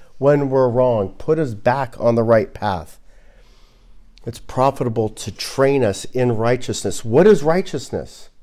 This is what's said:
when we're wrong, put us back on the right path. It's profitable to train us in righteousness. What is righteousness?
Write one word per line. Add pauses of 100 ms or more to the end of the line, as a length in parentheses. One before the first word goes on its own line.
(180)
when
we're
wrong,
put
us
back
on
the
right
path. (1200)
It's
profitable
to
train
us
in
righteousness.
What
is
righteousness? (140)